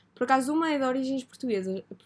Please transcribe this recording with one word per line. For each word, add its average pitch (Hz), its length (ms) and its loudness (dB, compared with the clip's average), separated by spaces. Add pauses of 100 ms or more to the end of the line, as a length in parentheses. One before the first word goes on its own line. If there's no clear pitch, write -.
(140)
Por 247 120 -2
acaso, 262 280 4
uma 320 160 2
é 294 80 2
de 269 60 0
origens 262 400 -2
portuguesas, 190 580 -4 (240)